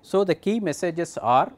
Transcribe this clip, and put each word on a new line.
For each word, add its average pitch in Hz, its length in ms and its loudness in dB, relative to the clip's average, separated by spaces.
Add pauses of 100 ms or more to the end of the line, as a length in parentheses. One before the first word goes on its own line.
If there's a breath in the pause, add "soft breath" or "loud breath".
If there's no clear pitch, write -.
So 196 220 0
the 175 100 0
key 214 260 -2
messages 170 580 -4
are 123 400 2